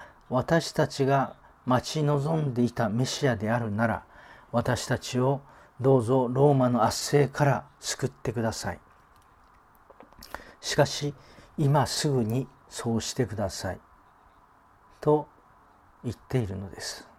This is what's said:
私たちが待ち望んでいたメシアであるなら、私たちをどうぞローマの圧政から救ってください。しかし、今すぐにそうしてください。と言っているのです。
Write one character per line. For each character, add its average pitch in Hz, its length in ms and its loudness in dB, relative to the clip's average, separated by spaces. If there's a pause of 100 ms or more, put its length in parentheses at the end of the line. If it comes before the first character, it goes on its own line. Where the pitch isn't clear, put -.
(280)
私 143 440 0
た 147 140 0
ち 139 200 -2
が 135 340 0 (260)
待 123 220 2
ち 156 140 -2
望 147 400 0
ん 135 120 -2
で 120 80 2
い 117 100 2
た 117 160 -2
メ 117 160 0
シ 139 240 0
ア 117 80 2
で 104 140 -2
あ 120 80 2
る 113 120 -4
な 110 160 0
ら、 101 160 -2 (480)
私 120 360 0
た 123 120 -2
ち - 220 -4
を 135 200 0 (400)
ど 135 180 6
う 120 40 2
ぞ 123 260 2
ロ 139 220 6
ー 143 40 6
マ 127 140 4
の 117 160 4
圧 - 200 0
政 143 280 2
か 147 120 0
ら 135 200 2 (140)
救 - 280 -6
っ - 20 -6
て - 240 -8
く 117 100 -4
だ 110 100 0
さ 110 200 -8
い。 - 80 -14 (1800)
し - 140 -6
か 139 120 4
し、 - 280 -6 (420)
今 139 300 2
す - 240 -4
ぐ 127 140 2
に 120 240 -4 (200)
そ - 280 -4
う 110 40 0
し - 140 -8
て 123 120 -2
く 104 100 -12
だ 101 140 -4
さ 95 220 -6
い。 - 80 -12 (1200)
と 151 280 2 (720)
言 120 100 -8
っ - 40 -12
て - 220 -4
い 113 80 -2
る 95 100 -8
の 95 140 -12
で - 100 -16
す。 - 260 -12 (120)